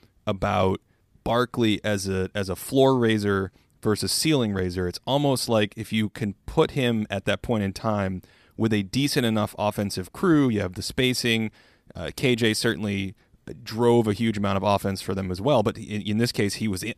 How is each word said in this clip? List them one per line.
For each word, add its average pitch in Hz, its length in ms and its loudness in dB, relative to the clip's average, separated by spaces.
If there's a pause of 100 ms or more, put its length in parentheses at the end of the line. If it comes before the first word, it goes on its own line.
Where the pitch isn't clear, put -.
(260)
about 98 540 0 (440)
Barkley 113 580 0
as 101 260 -2
a, 92 280 -2
as 98 120 -4
a 90 60 -4
floor 135 420 4
raiser 101 540 2 (320)
versus 104 300 0
ceiling 131 400 0
raiser. 92 340 -2
It's 87 200 -6
almost 135 420 0
like 107 280 2
if 110 160 -8
you 107 160 0
can 101 260 -6 (120)
put - 260 0
him 120 380 0
at 98 140 -4
that 98 180 -2
point 107 220 -2
in 95 80 -2
time 98 500 -2 (340)
with 110 160 2
a 104 120 2
decent 131 420 0
enough 110 320 0
offensive 101 540 -4
crew, 151 360 4
you 104 120 0
have 92 140 -6
the 98 80 -10
spacing. 120 680 0 (460)
Uh, 80 180 -8
K 123 220 2
J 110 180 2
certainly 98 640 -2 (480)
drove 120 420 4
a 104 60 2
huge 110 260 0
amount 98 180 0
of 95 60 0
offense 98 400 0
for 98 140 -4
them 95 160 -4
as 90 80 -6
well, 120 240 4
but 110 140 0
in, 104 240 -8
in 107 160 -2
this 120 120 2
case, 101 240 -2
he 107 140 -4
was 95 160 -4
i-, 113 140 -6